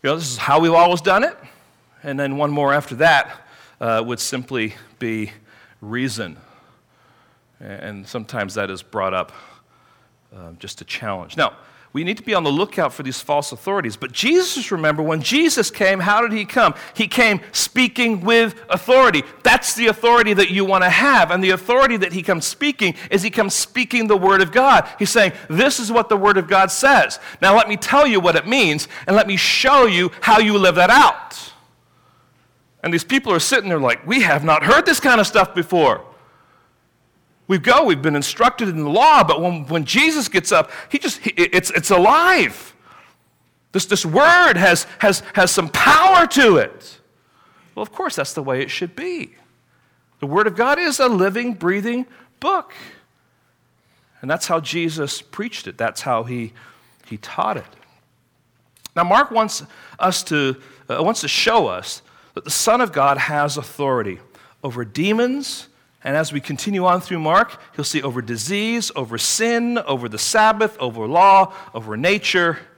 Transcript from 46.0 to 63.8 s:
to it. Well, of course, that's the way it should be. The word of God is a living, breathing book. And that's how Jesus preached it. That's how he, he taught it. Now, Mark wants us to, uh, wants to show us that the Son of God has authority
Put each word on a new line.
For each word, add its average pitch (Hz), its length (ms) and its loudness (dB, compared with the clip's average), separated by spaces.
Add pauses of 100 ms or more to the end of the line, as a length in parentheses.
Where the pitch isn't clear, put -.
to 226 300 6
it. - 420 -6 (760)
Well, - 80 -10
of 220 80 -10
course, - 240 -8
that's 139 200 -6
the 156 100 -6
way 135 180 -2
it - 80 -8
should 175 240 -8
be. 302 400 -10 (840)
The 143 80 -8
word 185 180 0
of 196 80 -2
God 254 240 0
is 320 220 -2
a 262 80 2
living, 214 460 -2
breathing 202 520 -4 (320)
book. 359 340 -4 (1500)
And 131 80 -10
that's 160 160 -4
how 165 140 -2
Jesus 156 600 -6
preached - 460 -12
it. 95 100 -16
That's 117 260 -6
how 120 200 -4
he, 117 300 -10 (540)
he 110 100 -14
taught - 400 -6
it. - 80 -14 (1300)
Now, 170 80 -2
Mark 214 300 2
wants 220 320 -2 (340)
us 180 240 -2
to, 139 320 -2 (340)
uh, 127 140 -4
wants 214 200 -2
to 143 60 -8
show 220 380 0
us 92 340 -10 (340)
that - 100 -10
the 156 60 -14
Son 233 300 0
of 220 120 -2
God 139 260 0
has 147 380 -4
authority 123 640 -6 (420)